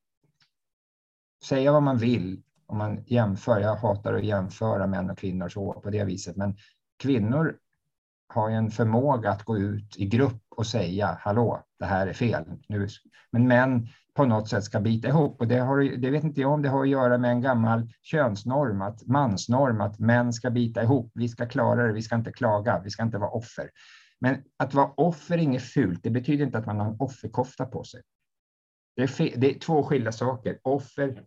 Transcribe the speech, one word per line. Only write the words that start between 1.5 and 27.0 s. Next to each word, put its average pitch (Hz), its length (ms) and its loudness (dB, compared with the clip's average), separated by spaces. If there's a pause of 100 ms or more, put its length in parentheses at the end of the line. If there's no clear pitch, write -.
vad 147 120 6
man 135 140 2
vill, 101 460 0 (220)
om 110 120 -8
man 107 300 -4
jämför, 110 520 2
jag 107 160 0
hatar 107 380 -2
att 104 120 -2
jämföra 101 640 -2
män 95 220 -2
och 95 80 -8
kvinnor 90 320 -6
så 98 240 -6
på - 160 -10
det 101 140 -2
viset, 92 320 -6
men 101 220 -4 (420)
kvinnor 131 580 0 (720)
har 110 220 -2
ju 110 60 0
en 110 160 0
förmåga 117 600 2
att 98 120 -4
gå 113 140 -2
ut 104 400 -4
i 101 80 -2
grupp 117 440 2
och - 180 -6
säga, 95 540 -2
"Hallå, 104 420 0 (160)
det 98 60 -6
här 95 220 0
är 87 60 -6
fel." 90 300 -2 (260)
Nu, 101 180 -4 (440)
men 120 160 4
män 123 400 4 (280)
på 147 100 4
något 110 240 2
sätt 101 140 0
ska - 160 -4
bita 113 280 0
ihop. 143 340 2
Och 117 60 0
det 117 120 2
har, 139 380 2
det 127 120 -2
vet 147 140 0
inte 147 180 -2
jag 135 100 2
om 151 100 0
det 143 80 0
har 135 140 0
att 139 60 2
göra 127 280 4
med 123 140 2
en 120 100 2
gammal 117 480 2 (120)
könsnorm, 120 800 0
att 107 260 -8
mansnorm, 120 720 2
att 101 180 -4
män 120 340 4
ska 117 160 -4
bita 113 340 0
ihop. 123 320 2
"Vi 120 140 -4
ska 120 160 -6
klara 117 420 2
det, 110 60 0
vi 107 80 -4
ska 110 140 -4
inte 117 160 -2
klaga, 104 520 0
vi 101 60 -10
ska 113 140 -6
inte 110 140 -2
vara 98 140 -4
offer." 117 380 -10 (500)
Men 135 240 0 (140)
att 143 160 -4
vara 139 240 4
offer 170 400 0
är 165 40 0
inget 135 220 0
fult, 90 400 0
det 117 60 -2
betyder 143 360 0
inte 113 120 -4
att 117 80 -4
man 104 140 -4
har 104 80 -2
en 110 120 -6
offerkofta - 640 -4